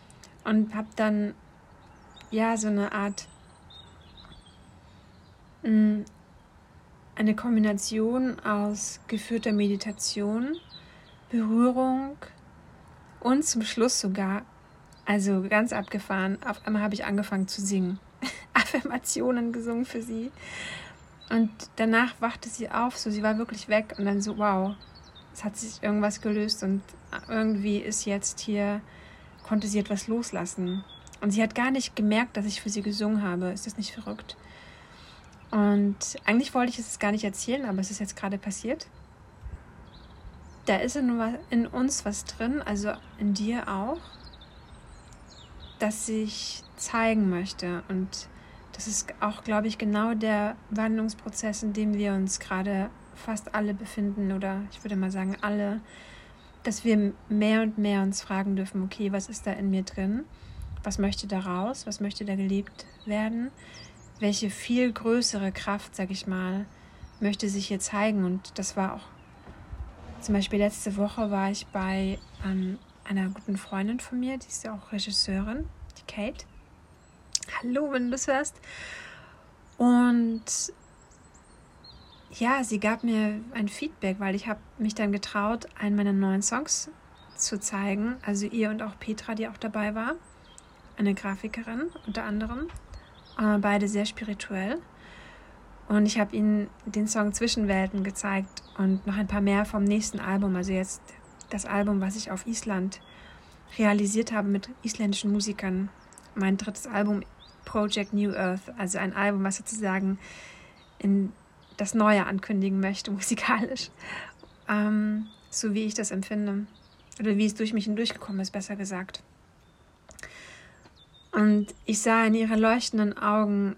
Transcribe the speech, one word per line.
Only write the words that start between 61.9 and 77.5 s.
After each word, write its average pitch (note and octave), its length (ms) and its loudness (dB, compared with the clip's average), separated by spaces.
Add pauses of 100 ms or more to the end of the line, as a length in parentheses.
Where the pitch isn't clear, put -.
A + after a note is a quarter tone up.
möchte G#3 240 -4
da G3+ 100 -2
gelebt G3 520 -2 (200)
werden? A3 440 -2 (680)
Welche G#3 320 0
viel A#3+ 420 2
größere A3 600 0
Kraft, - 420 -4
sag F#3 160 -4
ich F#3+ 160 -6
mal, F#3 400 -2 (540)
möchte G3+ 280 0
sich G3 200 -2
hier F#3+ 120 -2
zeigen? G#3 440 2
Und F#3 340 -4
das - 180 -4
war F#3+ 180 0
auch G#3 100 -12 (1160)
zum G#3 140 2
Beispiel G3+ 240 2
letzte G#3 380 2
Woche G#3 340 0
war G3 200 2
ich G3+ 160 -6
bei, F#3+ 520 -2 (260)
ähm, F#3+ 340 -2 (260)
einer F#3+ 240 0
guten F#3+ 300 -4
Freundin G3+ 420 -4
von - 180 -6
mir, B3+ 200 -2
die C4 100 -14
ist - 160 -10
ja A3 100 -6
auch G3 160 -12
Regisseurin, G3+ 760 -2 (320)
die - 140 -16
Kate. G#3+ 340 -6 (1120)